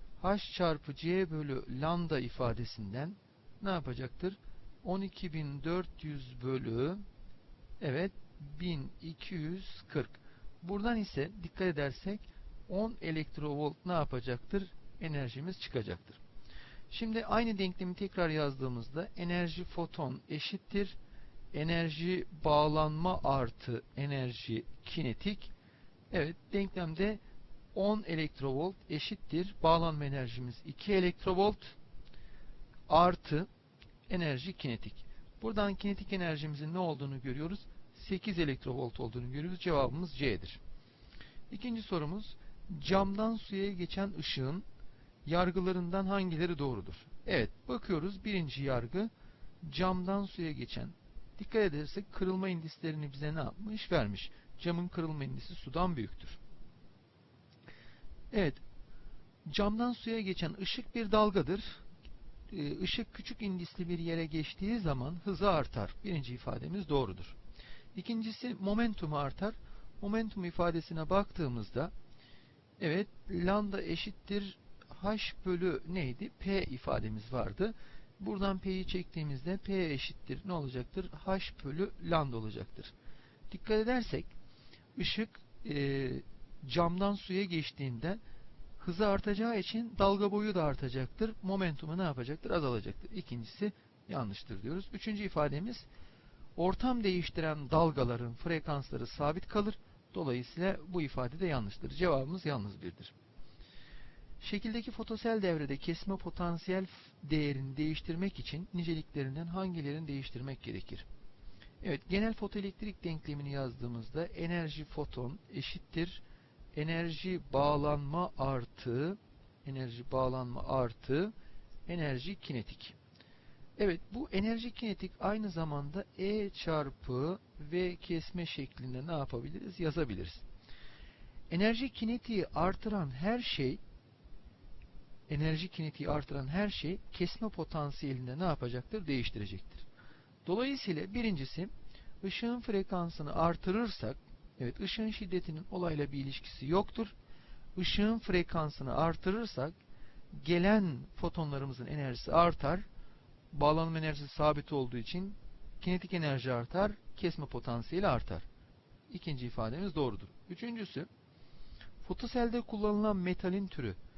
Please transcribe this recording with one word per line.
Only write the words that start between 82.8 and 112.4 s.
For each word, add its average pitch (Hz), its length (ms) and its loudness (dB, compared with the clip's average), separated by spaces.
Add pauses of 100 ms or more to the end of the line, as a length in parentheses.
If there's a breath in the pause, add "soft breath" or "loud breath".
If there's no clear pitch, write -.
Dikkat 214 260 2
edersek 226 480 2 (720 loud breath)
ışık, 220 300 2 (360)
e, 139 440 2 (560)
camdan 175 500 4
suya 190 280 0
geçtiğinde 156 760 -2 (600 loud breath)
hızı 180 280 2
artacağı 208 520 4
için 220 400 -2
dalga 196 320 6
boyu 208 240 2
da 170 80 6
artacaktır. 135 800 0
Momentumu 175 540 0
ne 190 60 2
yapacaktır? 143 480 -2
Azalacaktır. 120 600 2
İkincisi 175 640 -4 (360 loud breath)
yanlıştır 120 520 -4
diyoruz. 160 320 -4
Üçüncü 214 300 -2
ifademiz 156 640 0 (720 loud breath)
ortam 220 460 4
değiştiren 156 680 2
dalgaların 123 640 6
frekansları 143 760 -2
sabit 151 400 0
kalır. 208 300 2 (360 loud breath)
Dolayısıyla 165 640 0 (100)
bu 175 140 0
ifade 135 380 -2
de 185 60 2
yanlıştır. 127 440 0
Cevabımız 156 560 2
yalnız 104 360 -2
birdir. - 320 -10 (1300 loud breath)
Şekildeki 220 500 -2
fotosel 226 500 0
devrede 151 360 2
kesme 185 400 0
potansiyel 180 680 0
f-, - 440 -12
değerini 139 480 2
değiştirmek 160 640 0
için 165 340 -6
niceliklerinden 160 760 -2
hangilerini 165 600 -2
değiştirmek 135 560 -4
gerekir? - 420 -6 (800 loud breath)
Evet, 151 260 -2
genel 214 240 4
fotoelektrik 202 720 -6